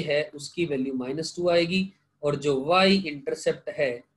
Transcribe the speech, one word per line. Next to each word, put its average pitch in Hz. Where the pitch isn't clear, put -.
है, 147
उसकी 147
value 135
minus 135
two 175
आएगी 175
और 143
जो 135
y 190
intercept 156
है, 143